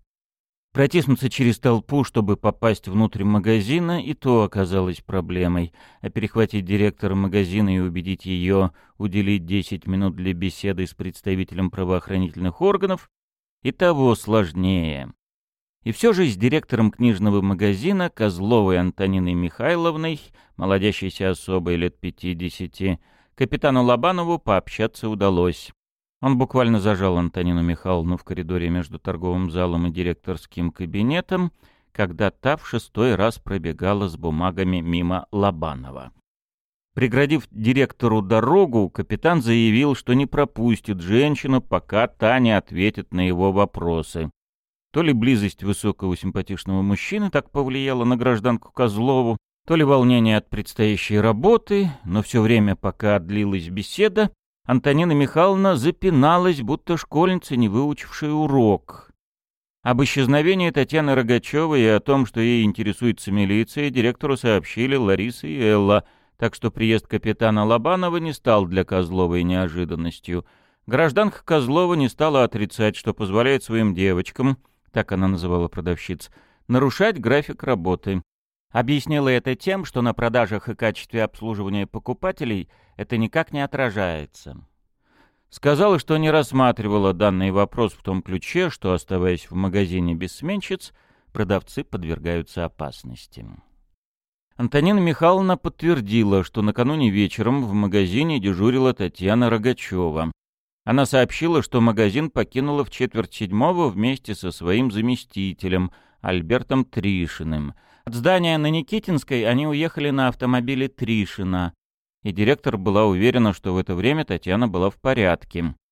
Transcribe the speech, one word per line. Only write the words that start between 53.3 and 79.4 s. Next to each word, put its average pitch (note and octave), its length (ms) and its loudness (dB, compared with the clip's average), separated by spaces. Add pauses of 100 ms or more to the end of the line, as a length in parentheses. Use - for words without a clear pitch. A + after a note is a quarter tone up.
беседа, F#3+ 640 0 (320)
Антонина D3 480 2
Михайловна F3+ 640 4
запиналась, E3+ 840 2
будто D3 360 -4
школьница, F3 580 -2
не A#2+ 140 4
выучившая C#3+ 640 -4
урок. C#3 800 2 (720)
Об B2 220 2
исчезновении D3+ 680 2
Татьяны C#3+ 440 0
Рогачёвой C3 680 0
и A2 40 4
о A2 140 4
том, C3+ 240 2
что A2+ 160 -4
ей A#2 240 2
интересуется G#2 680 -2
милиция, G#2 600 0
директору B2 440 0
сообщили A#2+ 640 0
Лариса A2 500 -2
и D3+ 100 -8
Элла, G#2 460 4 (340)
так A2+ 160 -2
что - 160 -6
приезд A2+ 380 0
капитана G#2+ 560 0
Лобанова E3+ 540 0
не E3 160 -6
стал G#2+ 320 2
для F2+ 180 0
Козловой F2+ 600 0
неожиданностью. F2 1040 -4 (400)
Гражданка D#3+ 600 0
Козлова D#3+ 480 2
не C#3 160 2
стала D3 340 2
отрицать, G#2+ 540 -2
что - 160 -4
позволяет A2+ 500 0
своим A2 320 0
девочкам, F#2+ 600 0 (340)
так G#2 220 -2
она F#2+ 160 2
называла F2 400 0
продавщиц, F2 600 -8 (380)
нарушать C#3 500 2
график C#3 460 0
работы. F#2 580 -2 (500)
Объяснила C#3 580 0
это B2+ 260 0